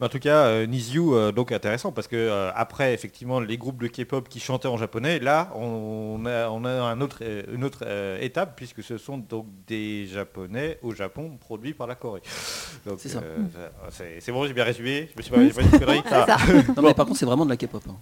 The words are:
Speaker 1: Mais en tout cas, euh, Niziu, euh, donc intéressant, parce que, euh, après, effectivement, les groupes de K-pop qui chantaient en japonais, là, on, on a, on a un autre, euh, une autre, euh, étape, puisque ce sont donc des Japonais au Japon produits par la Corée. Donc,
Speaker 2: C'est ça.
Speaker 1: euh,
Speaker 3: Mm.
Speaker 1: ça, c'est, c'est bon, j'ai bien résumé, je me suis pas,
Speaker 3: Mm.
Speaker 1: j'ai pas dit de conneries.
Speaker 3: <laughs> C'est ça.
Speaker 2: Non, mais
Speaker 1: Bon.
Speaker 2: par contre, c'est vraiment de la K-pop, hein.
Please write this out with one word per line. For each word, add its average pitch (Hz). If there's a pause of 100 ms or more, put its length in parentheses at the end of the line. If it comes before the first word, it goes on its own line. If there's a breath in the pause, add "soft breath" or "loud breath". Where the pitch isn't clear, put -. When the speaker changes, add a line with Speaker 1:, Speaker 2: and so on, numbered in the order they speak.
Speaker 1:
Mais 123
en -
tout 139
cas, 147
euh, 110
Niziu, 131
euh, 107
donc 120
intéressant, 113
parce 113
que, 120
euh, 104
après, 123
effectivement, 120
les 113
groupes 123
de 120
K-pop 123
qui 120
chantaient 127
en 120
japonais, 117
là, 139
on, 110
on 117
a, 117
on 113
a 123
un 120
autre, 139
euh, 107 (100)
une 123
autre, 135
euh, 101
étape, 143
puisque 120
ce 113
sont 139
donc 113 (220)
des 107
Japonais 101
au 117
Japon 127
produits 117
par 131
la 120
Corée. 110 (600 loud breath)
Donc, 101
Speaker 2:
C'est -
ça. 117
Speaker 1:
euh, 80
Speaker 3:
Mm. 95
Speaker 1:
ça, 85 (220)
c'est, 85
c'est 120
bon, 131
j'ai 135
bien 120
résumé, 127
je -
me 113
suis -
pas, 123
Speaker 3:
Mm. 127
Speaker 1:
j'ai 147
pas 123
dit -
de 302
conneries. -
Speaker 3:
<laughs> -
C'est -
ça. - (120)
Speaker 2:
Non, 277 (140)
mais -
Speaker 1:
Bon. 147
Speaker 2:
par 147
contre, 240
c'est 135
vraiment 131
de 139
la 120
K-pop, 113
hein. 98